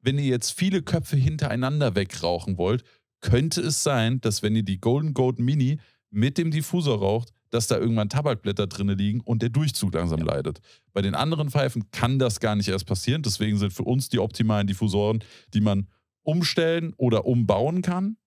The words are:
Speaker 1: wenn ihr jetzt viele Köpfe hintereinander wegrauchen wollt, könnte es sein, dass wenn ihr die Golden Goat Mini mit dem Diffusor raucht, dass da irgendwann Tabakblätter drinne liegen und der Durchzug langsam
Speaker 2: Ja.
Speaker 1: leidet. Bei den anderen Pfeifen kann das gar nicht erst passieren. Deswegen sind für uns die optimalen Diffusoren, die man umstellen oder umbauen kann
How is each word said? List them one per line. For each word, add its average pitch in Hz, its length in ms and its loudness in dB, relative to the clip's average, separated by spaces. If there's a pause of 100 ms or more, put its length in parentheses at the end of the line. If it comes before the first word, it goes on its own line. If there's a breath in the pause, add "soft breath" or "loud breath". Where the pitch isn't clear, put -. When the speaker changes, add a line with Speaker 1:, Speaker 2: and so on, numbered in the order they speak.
Speaker 1:
wenn 135 160 0
ihr 143 80 0
jetzt 123 260 0
viele 190 300 0
Köpfe 151 340 -2
hintereinander 139 760 0
wegrauchen 87 640 -2
wollt, 101 240 0 (380 soft breath)
könnte 147 420 2
es 156 200 -2
sein, 127 380 2
dass 104 220 -2
wenn 107 120 0
ihr 110 80 2
die 98 180 -2
Golden 143 340 0
Goat 127 240 0
Mini 135 400 2 (320 loud breath)
mit 113 260 0
dem 165 140 0
Diffusor 151 480 0
raucht, 104 320 0 (200)
dass 117 160 0
da 117 120 0
irgendwann 110 320 0
Tabakblätter 107 560 -2
drinne 98 280 -2
liegen 104 260 0
und 113 220 -2
der 120 60 0
Durchzug 120 460 -2
langsam 80 260 0
Speaker 2:
Ja. 80 140 -2
Speaker 1:
leidet. 71 260 -4 (320 soft breath)
Bei 98 80 -2
den 98 140 0
anderen 151 360 0
Pfeifen 131 400 0
kann 127 280 0
das 123 220 0
gar 107 160 0
nicht 101 120 0
erst 95 180 -2
passieren. 123 360 -2
Deswegen 104 340 -2
sind 98 160 0
für - 120 -6
uns 127 260 -2
die 123 80 0
optimalen 107 480 0
Diffusoren, 104 580 0 (300 loud breath)
die 107 80 2
man 98 260 0 (340)
umstellen 165 760 0
oder 113 260 2
umbauen 120 580 2
kann 185 340 -2 (100)